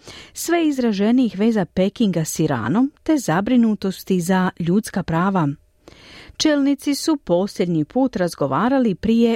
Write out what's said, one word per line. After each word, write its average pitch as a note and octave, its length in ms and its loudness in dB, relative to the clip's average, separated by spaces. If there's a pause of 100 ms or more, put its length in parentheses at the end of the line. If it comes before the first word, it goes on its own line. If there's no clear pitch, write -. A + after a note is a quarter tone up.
(340)
sve E4 340 -2
izraženijih A#3 720 0
veza G#3+ 260 2
Pekinga F#3 600 0
s - 140 -6
Iranom D#3 520 0 (120)
te D#4 140 2
zabrinutosti G3+ 1040 0
za F#3 280 0 (100)
ljudska F3+ 440 -2
prava. E3+ 440 0 (920)
Čelnici C#4+ 580 0
su D#4 220 0
posljednji F3 680 0
put C4 300 0
razgovarali F#3 800 0
prije A3+ 400 2